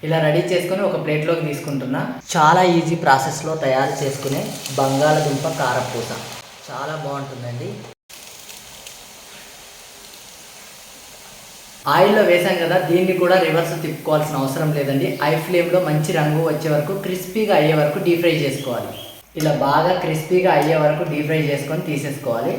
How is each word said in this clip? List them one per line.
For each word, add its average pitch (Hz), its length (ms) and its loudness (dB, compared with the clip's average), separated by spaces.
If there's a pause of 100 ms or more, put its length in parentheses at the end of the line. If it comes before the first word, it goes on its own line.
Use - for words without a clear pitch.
ఇలా 160 220 2
రెడీ 165 240 4
చేసుకొని 180 380 0
ఒక 160 160 -2
ప్లేట్లోకి 156 440 0
తీసుకుంటున్నా. 135 540 -4 (320)
చాలా 170 280 6 (140)
ఈజీ 160 200 0 (100)
ప్రాసెస్లో 139 480 0 (100)
తయారు 131 380 0
చేసుకునే 135 400 -4 (360)
బంగాళదుంప 147 680 2 (160)
కారపూస 123 480 -4 (580)
చాలా 143 340 -8
బాగుంటుందండి. 135 680 -8 (4000)
ఆయిల్లో 208 360 6
వేసాం 175 320 4
కదా, 170 160 2 (120)
దీన్ని 185 300 4
కూడా 180 240 4
రివర్స్ 156 380 0
తిప్పుకోవాల్సిన 151 600 -2
అవసరం 151 360 -2
లేదండి. 139 300 0 (120)
హై 151 140 0 (140)
ఫ్లేమ్లో 180 320 2 (100)
మంచి 151 300 0
రంగు 151 280 2
వచ్చే 151 260 -2
వరకు, 196 200 0 (120)
క్రిస్పీగా 196 540 -2
అయ్యే 156 200 4
వరకు 147 260 0
డీప్ 170 180 4
ఫ్రై 165 80 4 (120)
చేసుకోవాలి. 131 460 -4 (500)
ఇలా 151 120 2 (140)
బాగా 165 260 2 (120)
క్రిస్పీగా 175 560 0
అయ్యే 156 240 2
వరకు 151 280 2
డీప్ 147 180 -2
ఫ్రై 156 100 2 (100)
చేసుకొని 143 400 -4
తీసేసుకోవాలి. 131 680 -4